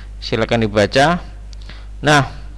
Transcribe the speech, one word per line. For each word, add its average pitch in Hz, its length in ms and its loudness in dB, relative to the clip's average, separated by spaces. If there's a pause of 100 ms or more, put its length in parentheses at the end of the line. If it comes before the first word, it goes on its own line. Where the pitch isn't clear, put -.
(200)
Silakan 113 480 0
dibaca. 120 560 4 (800)
Nah, 143 320 4 (220)